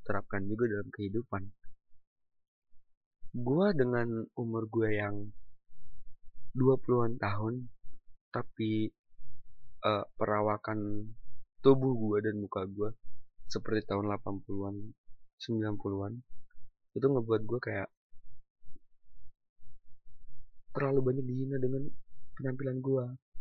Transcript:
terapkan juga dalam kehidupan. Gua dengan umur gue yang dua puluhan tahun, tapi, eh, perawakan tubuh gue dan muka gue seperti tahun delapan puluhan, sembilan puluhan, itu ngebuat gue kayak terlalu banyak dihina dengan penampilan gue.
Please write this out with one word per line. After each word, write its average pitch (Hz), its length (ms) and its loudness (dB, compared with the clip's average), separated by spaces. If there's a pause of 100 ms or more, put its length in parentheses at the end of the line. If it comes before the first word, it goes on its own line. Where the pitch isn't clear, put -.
terapkan 98 400 0
juga 110 240 0
dalam 101 240 -4
kehidupan. 101 500 -4 (1900)
Gua 143 320 4
dengan 120 640 2
umur 113 320 -2
gue 110 320 2
yang 104 320 -2 (1300)
dua 131 240 6
puluhan 120 400 2
tahun, 110 480 -2 (640)
tapi, 110 560 -2 (960)
eh, 104 200 2 (120)
perawakan 107 960 0 (500)
tubuh 131 320 6
gue 107 320 2
dan 104 160 0
muka 98 240 -4
gue 101 320 -2 (480)
seperti 110 400 2
tahun 101 240 0
delapan 98 320 -2
puluhan, 98 340 -4 (640)
sembilan 107 400 0
puluhan, 98 360 -2 (840)
itu 123 80 2
ngebuat 113 400 2
gue 117 160 0
kayak 101 280 -4 (2750)
terlalu 139 260 2 (140)
banyak 131 140 0
dihina 131 340 -2
dengan 131 220 2 (580)
penampilan 131 400 -2
gue. 131 240 0 (360)